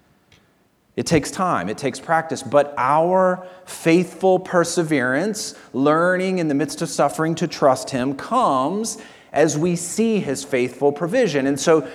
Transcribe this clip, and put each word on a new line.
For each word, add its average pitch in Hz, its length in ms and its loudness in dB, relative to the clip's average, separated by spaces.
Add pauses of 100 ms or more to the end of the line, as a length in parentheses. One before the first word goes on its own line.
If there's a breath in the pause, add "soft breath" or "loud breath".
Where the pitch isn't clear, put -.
(960 soft breath)
It 120 100 -4
takes 156 240 0
time, 127 400 -2
it 110 80 -6
takes 131 220 -6
practice, 165 420 -2
but 139 340 2
our 180 720 2 (180 loud breath)
faithful 180 720 2
perseverance, 165 1120 0 (200 loud breath)
learning 180 680 2
in 160 80 0
the 139 80 0
midst 151 260 -2
of 165 80 -4
suffering 160 460 0
to 175 120 -2
trust - 440 2
him, 135 240 -2
comes 196 840 -2 (340 loud breath)
as 147 280 2
we 175 160 0
see 220 440 -2
his 139 240 -4
faithful 127 480 0
provision. 165 540 0
And 139 140 0
so 160 220 4 (140 loud breath)